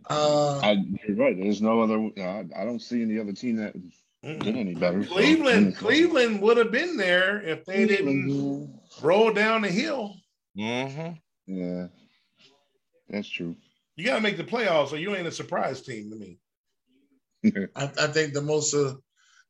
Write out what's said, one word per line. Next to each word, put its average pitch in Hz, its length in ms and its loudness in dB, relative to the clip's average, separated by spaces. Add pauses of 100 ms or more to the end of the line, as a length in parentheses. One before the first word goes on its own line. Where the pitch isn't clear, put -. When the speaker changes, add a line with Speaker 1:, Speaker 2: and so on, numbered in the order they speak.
Speaker 1:
Uh, 147 540 2
Speaker 2:
I, 104 80 4 (360)
you're 101 100 -2
right. 120 220 2
There's 101 220 0
no 113 200 4
other, 110 280 0 (120)
I, 92 240 -6 (160)
I 101 40 -2
don't 117 160 -6
see 120 200 -4
any 110 180 -2
other 101 140 -6
team 113 240 -4
that 104 180 -6 (500)
Speaker 3:
Mm-mm. 156 180 -10
Speaker 2:
did 214 140 -2
any 98 160 -4
better. 87 300 0
So, - 100 -6
Speaker 3:
Cleveland, 269 520 6
Speaker 2:
Minnesota. 190 200 -2
Speaker 3:
Cleveland 254 560 4
would 233 160 6
have 214 140 4
been 320 260 -2
there 190 460 2
if 156 220 -6
they 202 200 0
Speaker 2:
Cleveland, 143 420 2
Speaker 3:
didn't 139 340 -2
Speaker 2:
yeah. - 360 -18 (100)
Speaker 3:
roll 214 240 6
down 220 300 2
the 196 80 -2
hill. 226 460 -4 (420)
Speaker 4:
Mm-hmm. 135 560 -6 (320)
Speaker 2:
Yeah, 90 420 -6 (1200)
that's 104 200 -8
true. 85 260 -8 (400)
Speaker 3:
You 165 100 -10
gotta 240 160 0
make 190 160 0
the 165 60 -8
playoffs, 170 460 0
so 151 60 -6
you 190 200 -4
ain't 175 120 -6
a 147 40 -6
surprise 160 500 -6
team 107 280 -12
to 110 60 -14
me. 92 240 -16 (1040)
Speaker 2:
<laughs> 101 320 0
Speaker 1:
I, 139 80 -6 (160)
I 151 80 2
think 147 260 -2
the 143 80 -2
most, 147 320 0
uh, 139 200 0 (560)